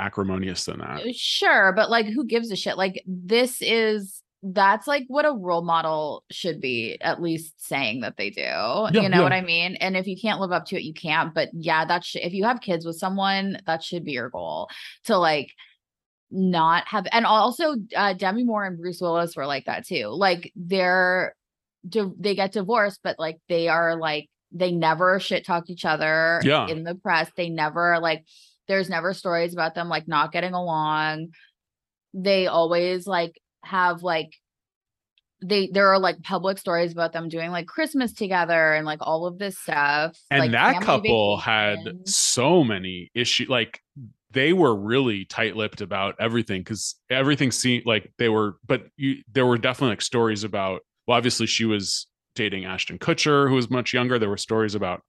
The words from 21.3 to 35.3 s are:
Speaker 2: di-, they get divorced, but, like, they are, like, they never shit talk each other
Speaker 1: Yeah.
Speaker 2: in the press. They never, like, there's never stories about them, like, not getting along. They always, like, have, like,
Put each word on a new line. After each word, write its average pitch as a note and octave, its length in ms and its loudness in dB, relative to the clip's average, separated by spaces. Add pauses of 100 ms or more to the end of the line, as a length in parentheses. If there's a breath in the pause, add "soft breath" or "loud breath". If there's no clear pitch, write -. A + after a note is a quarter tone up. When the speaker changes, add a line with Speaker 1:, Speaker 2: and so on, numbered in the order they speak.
Speaker 2:
di-, G3 320 -2
they G3 160 0
get G3 160 0
divorced, G#3 520 0
but, E3+ 160 -4
like, E3 180 -6 (100)
they E3+ 200 2
are, E3 280 2
like, D3+ 320 -4 (240)
they F3+ 200 0
never E3+ 480 4
shit F#3+ 260 -4
talk F3 240 -4
each F3+ 160 -8
other D#3+ 580 2
Speaker 1:
Yeah. C3+ 240 4
Speaker 2:
in D#3+ 160 -4
the E3+ 120 -6
press. E3 420 0
They E3+ 120 -2
never, E3 500 0
like, D#3+ 260 -2 (420 soft breath)
there's F#3+ 220 0
never F3 240 -2
stories E3+ 400 -2
about E3 220 -2
them, E3+ 120 -4
like, D#3 200 -4
not D#3 240 2
getting F3+ 220 -2
along. D#3 720 -2 (840 soft breath)
They F#3+ 340 2
always, F3 580 2
like, E3+ 340 -2 (240)
have, F3+ 380 0
like, E3 320 -2 (1080)